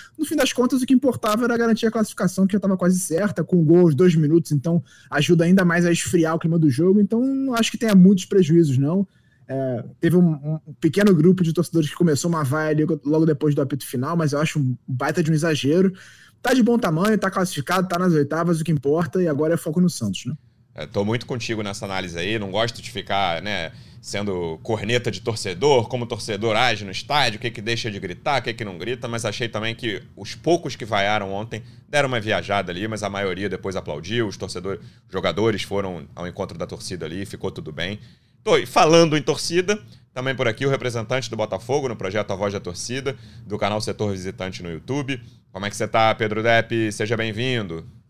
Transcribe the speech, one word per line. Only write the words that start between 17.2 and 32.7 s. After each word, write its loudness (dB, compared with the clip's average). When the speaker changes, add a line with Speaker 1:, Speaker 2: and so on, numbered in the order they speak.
Speaker 1:
classificado, -2
tá -4
nas 2
oitavas, 2
o -4
que 0
importa, 0
e 2
agora 0
é 0
foco -2
no 6
Santos, -4
né? -6
Speaker 2:
É, -10
tô -2
muito -2
contigo -6
nessa -8
análise -6
aí, -2
não -8
gosto -2
de -14
ficar, -2
né, -6
sendo -4
corneta -2
de -10
torcedor, 0
como -6
o -18
torcedor -2
age 2
no -12
estádio, -2
o -14
que -6
que -12
deixa -4
de -8
gritar, -4
o -16
que -6
que -8
não -10
grita, -8
mas -6
achei -4
também -6
que -6
os -14
poucos -2
que -12
vaiaram 0
ontem -10
deram 2
uma -2
viajada 0